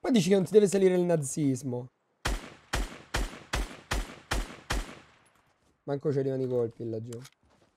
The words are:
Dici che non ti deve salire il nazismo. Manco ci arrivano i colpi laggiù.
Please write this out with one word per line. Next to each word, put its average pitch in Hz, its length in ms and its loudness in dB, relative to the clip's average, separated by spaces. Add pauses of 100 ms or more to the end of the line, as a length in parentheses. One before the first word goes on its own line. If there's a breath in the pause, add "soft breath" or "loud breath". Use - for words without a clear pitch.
(120)
Dici 190 180 4
che 202 60 6
non 190 80 4
ti - 80 -4
deve 208 160 8
salire 190 280 4
il 180 60 4
nazismo. 135 880 0 (4000)
Manco 143 280 -2
ci 135 80 2
arrivano 131 240 0
i 127 40 -2
colpi 117 420 -2
laggiù. 113 300 -8 (580)